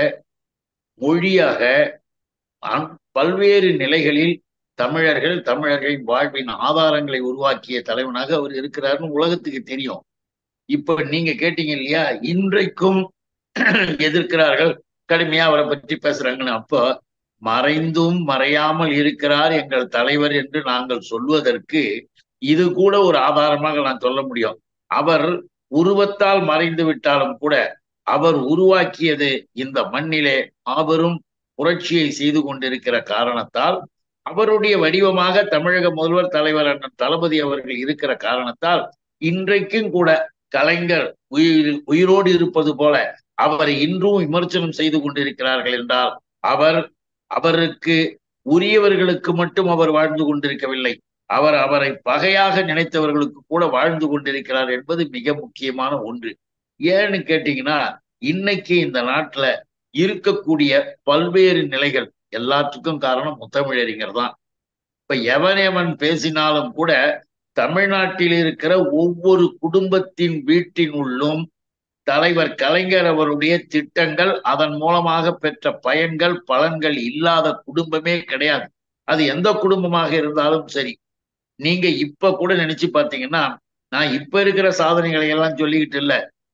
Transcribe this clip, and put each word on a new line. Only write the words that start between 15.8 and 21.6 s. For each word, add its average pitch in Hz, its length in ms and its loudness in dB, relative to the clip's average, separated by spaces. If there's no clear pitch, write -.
பேசுறாங்கன்னு. 131 540 -2
அப்போ, 127 220 0
மறைந்தும் 156 760 0
மறையாமல் 151 640 0
இருக்கிறார் 147 580 2
எங்கள் 131 380 -4
தலைவர் 147 440 0
என்று 143 200 -6
நாங்கள் 127 400 -4
சொல்வதற்கு 135 720 0